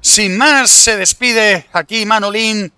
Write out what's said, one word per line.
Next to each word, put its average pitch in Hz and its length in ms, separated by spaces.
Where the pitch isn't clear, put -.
sin 196 360
más 277 320
se - 280
despide 214 760
aquí 208 320
Manolín. 214 720